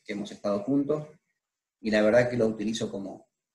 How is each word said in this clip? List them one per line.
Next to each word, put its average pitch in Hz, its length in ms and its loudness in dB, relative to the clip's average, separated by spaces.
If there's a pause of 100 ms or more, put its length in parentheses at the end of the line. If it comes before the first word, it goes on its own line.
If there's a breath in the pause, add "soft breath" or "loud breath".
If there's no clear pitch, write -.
que 110 100 -10
hemos 101 180 -8
estado 104 320 -4
juntos, 143 440 0 (720)
y 110 120 -2
la 107 100 4
verdad 117 280 6
que 123 80 -4
lo 110 100 2
utilizo 107 440 -4
como, 98 380 -12 (260)